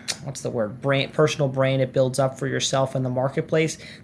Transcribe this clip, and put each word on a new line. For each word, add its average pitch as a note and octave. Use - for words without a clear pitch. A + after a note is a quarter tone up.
what's C#3
the A#2+
word, A#2+
brand, C#3
personal D3+
brand C3+
it B2+
builds C3
up C3+
for C#3
yourself C3
in C3+
the B2+
marketplace, D3+